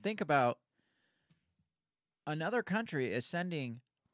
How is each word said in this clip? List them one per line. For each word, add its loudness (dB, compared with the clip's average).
think -2
about 4
another 0
country -2
is 0
sending -4